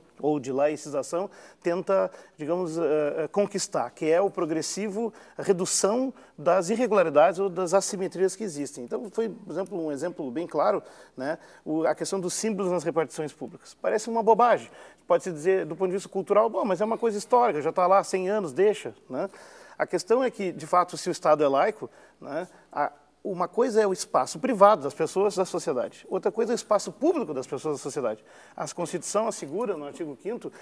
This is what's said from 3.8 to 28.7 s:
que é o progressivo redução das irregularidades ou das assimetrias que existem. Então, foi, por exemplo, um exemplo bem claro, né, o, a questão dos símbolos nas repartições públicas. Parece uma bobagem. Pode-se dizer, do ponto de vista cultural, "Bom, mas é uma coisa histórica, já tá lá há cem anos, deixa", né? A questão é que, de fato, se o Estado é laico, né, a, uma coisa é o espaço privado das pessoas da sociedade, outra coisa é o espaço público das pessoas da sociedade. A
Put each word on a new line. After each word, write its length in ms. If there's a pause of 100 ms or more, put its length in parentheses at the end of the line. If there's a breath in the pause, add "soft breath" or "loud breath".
que 180
é 140
o 80
progressivo 840 (240 loud breath)
redução 800 (240 loud breath)
das 320
irregularidades 720
ou 100
das 240
assimetrias 640
que 80
existem. 400
Então, 260
foi, 200
por 220
exemplo, 320
um 80
exemplo 380
bem 160
claro, 380 (340 loud breath)
né, 220 (260 loud breath)
o, 220
a 80
questão 240
dos 160
símbolos 360
nas 120
repartições 500
públicas. 480
Parece 300
uma 100
bobagem. 480 (380 loud breath)
Pode-se 240
dizer, 340
do 100
ponto 140
de 60
vista 120
cultural, 420
"Bom, 140
mas 180
é 40
uma 140
coisa 180
histórica, 420
já 120
tá 160
lá 100
há 60
cem 260
anos, 240
deixa", 400 (160)
né? 180 (480 loud breath)
A 120
questão 360
é 60
que, 220
de 160
fato, 300
se 120
o 20
Estado 320
é 40
laico, 420 (320 loud breath)
né, 260 (240 loud breath)
a, 200 (320)
uma 240
coisa 320
é 60
o 80
espaço 460
privado 420
das 140
pessoas 400
da 100
sociedade, 640
outra 220
coisa 220
é 20
o 0
espaço 360
público 440
das 100
pessoas 320
da 60
sociedade. 420 (300 loud breath)
A 180